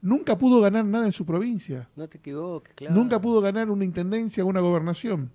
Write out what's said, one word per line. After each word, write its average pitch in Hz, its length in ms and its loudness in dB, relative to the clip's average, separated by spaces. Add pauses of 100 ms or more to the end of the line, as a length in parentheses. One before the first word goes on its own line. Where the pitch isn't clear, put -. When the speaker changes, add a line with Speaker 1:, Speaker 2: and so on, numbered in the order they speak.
Speaker 1:
Nunca 220 340 2
pudo 247 240 6
ganar 214 240 4
nada 220 220 0
en 190 60 2
su - 120 -4
provincia. 165 720 -4
Speaker 2:
No 156 120 -12
te 156 100 -20
equivoques, 156 560 -10
claro. 156 200 -2
Speaker 1:
Nunca 233 260 2
pudo 220 200 2
ganar 214 300 0
una 196 140 0
intendencia, 190 600 -4
una 190 160 0
gobernación. 170 760 -2